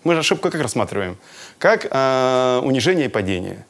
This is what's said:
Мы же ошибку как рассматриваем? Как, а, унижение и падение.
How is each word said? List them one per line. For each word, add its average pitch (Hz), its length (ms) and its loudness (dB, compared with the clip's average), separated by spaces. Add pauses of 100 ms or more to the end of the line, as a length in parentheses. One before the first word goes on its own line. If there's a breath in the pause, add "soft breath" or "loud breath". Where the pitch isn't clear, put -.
Мы 170 120 2
же 160 60 2
ошибку 185 300 0
как 156 120 -2
рассматриваем? 101 560 -4 (400 loud breath)
Как, 208 320 2
а, 127 720 2
унижение 135 420 2
и 123 40 -2
падение. 95 600 -4